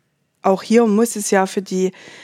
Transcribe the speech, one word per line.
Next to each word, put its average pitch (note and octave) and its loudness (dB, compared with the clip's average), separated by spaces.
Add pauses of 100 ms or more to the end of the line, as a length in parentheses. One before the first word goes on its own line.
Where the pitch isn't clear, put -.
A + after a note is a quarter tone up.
(400)
auch F#3+ 0
hier A#3 2
muss A3 0
es G#3 -8
ja F#3+ 2
für F#3+ -6
die F#3 -2 (320)